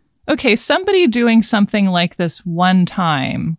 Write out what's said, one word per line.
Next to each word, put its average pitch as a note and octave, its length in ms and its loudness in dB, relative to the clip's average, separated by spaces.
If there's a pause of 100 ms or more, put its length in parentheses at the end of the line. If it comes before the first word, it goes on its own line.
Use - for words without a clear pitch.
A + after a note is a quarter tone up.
(280)
okay, C#4 260 0
somebody F4+ 540 0
doing A3+ 340 2
something G#3 440 0
like F3+ 320 -2
this E3+ 280 -4
one F3+ 400 2
time, D#3+ 720 -4